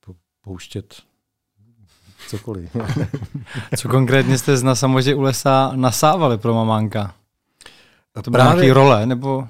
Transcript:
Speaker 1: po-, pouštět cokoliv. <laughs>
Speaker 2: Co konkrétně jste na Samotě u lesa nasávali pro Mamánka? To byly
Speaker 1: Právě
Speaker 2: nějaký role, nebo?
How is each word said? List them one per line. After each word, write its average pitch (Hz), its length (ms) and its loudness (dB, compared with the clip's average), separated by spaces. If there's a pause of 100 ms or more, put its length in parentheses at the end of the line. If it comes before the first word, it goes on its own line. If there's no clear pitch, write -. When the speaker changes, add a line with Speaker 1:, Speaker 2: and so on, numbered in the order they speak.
Speaker 1:
po-, 90 80 -20 (260)
pouštět - 540 -16 (1300)
cokoliv. 101 480 -12 (460)
<laughs> - 540 -12
Speaker 2:
Co - 120 -8
konkrétně 131 500 2
jste 131 240 0
na 131 120 0
Samotě 131 400 0
u 143 60 -2
lesa 135 540 0
nasávali 131 640 0
pro 117 160 0
Mamánka? 107 600 -2 (1080)
To 113 80 -8
byly 123 120 4
Speaker 1:
Právě 147 200 6
Speaker 2:
nějaký 131 100 6
role, 131 340 6
nebo? 131 440 -4